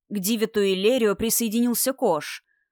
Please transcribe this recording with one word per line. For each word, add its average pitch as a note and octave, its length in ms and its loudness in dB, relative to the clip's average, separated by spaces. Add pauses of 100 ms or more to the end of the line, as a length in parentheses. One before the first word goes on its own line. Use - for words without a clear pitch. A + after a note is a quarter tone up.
К G3+ 100 -4
Дивиту G#3+ 420 0
и G3 140 2
Лерио G#3 400 2
присоединился A#3 760 0
Кош. G3 520 -2 (280)